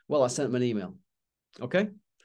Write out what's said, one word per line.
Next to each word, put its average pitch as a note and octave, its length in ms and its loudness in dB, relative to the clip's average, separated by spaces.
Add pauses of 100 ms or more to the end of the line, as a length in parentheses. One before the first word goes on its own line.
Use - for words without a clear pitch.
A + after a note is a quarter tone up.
"Well, D3 160 4
I B2 40 4
sent B2+ 220 -2
him B2 60 0
an B2 80 2
email." G2+ 320 -2 (640)
"Okay. F3+ 300 0 (360)